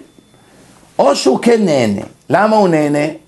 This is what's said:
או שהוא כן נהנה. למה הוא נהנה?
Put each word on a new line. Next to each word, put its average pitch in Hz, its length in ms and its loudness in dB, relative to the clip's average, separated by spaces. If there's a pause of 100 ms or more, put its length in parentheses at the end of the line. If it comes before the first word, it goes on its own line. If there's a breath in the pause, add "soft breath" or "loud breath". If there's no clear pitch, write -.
(1000 soft breath)
או 269 180 2
שהוא 262 260 0
כן 226 220 2
נהנה. 120 380 0 (280)
למה 208 260 0
הוא 202 120 2
נהנה? 147 380 0 (220)